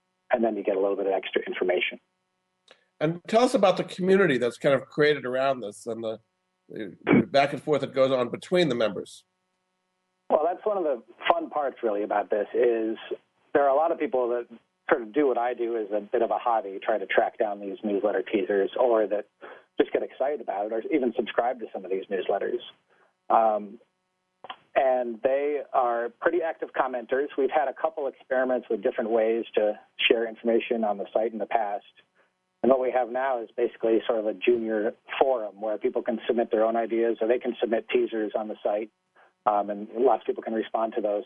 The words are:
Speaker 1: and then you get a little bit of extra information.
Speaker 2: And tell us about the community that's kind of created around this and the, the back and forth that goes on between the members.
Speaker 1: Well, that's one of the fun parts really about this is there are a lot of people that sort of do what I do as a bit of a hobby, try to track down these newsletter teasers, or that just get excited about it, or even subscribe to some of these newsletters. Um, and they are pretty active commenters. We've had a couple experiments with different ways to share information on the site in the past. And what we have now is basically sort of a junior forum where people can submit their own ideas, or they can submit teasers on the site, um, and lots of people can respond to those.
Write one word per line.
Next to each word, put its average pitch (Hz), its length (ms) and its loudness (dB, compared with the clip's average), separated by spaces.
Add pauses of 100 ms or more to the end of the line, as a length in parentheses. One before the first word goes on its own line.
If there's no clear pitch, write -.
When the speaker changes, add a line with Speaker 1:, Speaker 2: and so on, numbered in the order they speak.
(320)
Speaker 1:
and 113 120 2
then 110 120 0
you 98 80 -6
get 98 140 0
a - 20 0
little 98 160 2
bit 98 120 -2
of 98 60 0
extra - 320 -2
information. - 540 -2 (1040)
Speaker 2:
And 165 260 -2
tell 226 160 4
us 254 100 2
about 190 240 4
the 180 60 -2
community 180 560 4
that's 120 180 -2
kind 143 160 2
of 131 140 0
created 147 380 2
around 131 340 0
this 104 260 -12
and 113 180 -6
the, 110 160 -6 (500)
the - 600 0
back 139 240 2
and 135 80 -8
forth 143 200 0
that 127 120 -8
goes 131 180 2
on 123 180 0
between 175 400 0
the 123 60 0
members. 104 480 -4 (1080)
Speaker 1:
Well, - 120 6
that's 175 220 -2
one 208 120 0
of 180 60 -2
the 131 200 -2 (280)
fun - 200 0
parts 139 320 -4
really 104 180 0
about 104 300 0
this 104 240 0
is 113 420 2 (560)
there 143 100 6
are 143 60 6
a 135 60 4
lot 160 160 2
of - 80 -4
people 127 300 0
that 120 180 -4 (420)
sort 139 140 4
of 107 100 -14
do 143 140 4
what 120 100 2
I 120 160 0
do 117 240 -2
as 110 80 -2 (100)
a 104 60 0
bit 113 220 0
of 107 80 2
a 104 80 0
hobby, 101 440 0
try 110 140 0
to 95 80 -6
track 107 320 0
down 104 240 -4
these 98 220 -8
newsletter 98 400 0
teasers, 98 540 0
or 117 280 4
that 101 220 -4 (520)
just - 140 2
get 135 80 0
excited 139 400 -4
about 101 240 -4
it, 110 80 -4
or 113 80 -2 (100)
even 127 240 2
subscribe 120 440 -2
to 107 120 -12
some 95 140 -10
of 90 60 -6
these 95 200 -4
newsletters. - 480 -2 (720)
Um, 107 480 2 (1040)
and 123 440 0
they 139 380 0 (120)
are 120 360 0 (120)
pretty 170 240 2
active 160 240 -6 (100)
commenters. 131 560 -2
We've 135 140 2
had 147 180 2
a 123 60 -4
couple 156 340 -4
experiments 127 640 -2
with 104 140 -2
different 117 260 -2
ways 113 340 2 (120)
to 104 240 0 (280)
share 117 220 2
information 117 540 0
on 104 160 -2
the 95 120 -6
site 113 220 0
in 110 60 -6
the 101 80 -6
past. 104 380 -2 (760)
And 117 80 4
what 135 100 6
we 127 120 0
have 123 180 0
now 127 320 -2
is 107 160 -10
basically 113 480 2
sort 117 140 0
of 107 80 -2
a 104 80 -2
junior 113 580 0 (260)
forum 110 420 0
where 107 180 -4
people 120 240 -2
can 113 240 -4
submit 113 240 0
their 110 120 2
own 113 120 0
ideas, 117 460 0
or 113 60 -2
they 123 120 2
can 123 200 -6
submit 110 300 -2
teasers 113 480 0
on 110 100 -6
the 104 160 -8
site, 110 280 -2 (560)
um, 104 240 0
and 104 160 -8 (100)
lots 120 240 4
of - 60 -20
people 120 160 -4
can 113 100 -6
respond 113 420 -4
to 113 60 -4
those. 104 240 -2